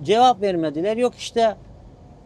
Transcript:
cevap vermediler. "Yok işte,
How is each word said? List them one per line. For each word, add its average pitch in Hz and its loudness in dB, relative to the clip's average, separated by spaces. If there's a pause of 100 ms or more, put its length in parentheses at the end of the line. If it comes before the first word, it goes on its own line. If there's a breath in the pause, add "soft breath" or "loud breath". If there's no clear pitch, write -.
cevap 220 4
vermediler. 175 -2
"Yok 240 -2
işte, 226 -2 (680)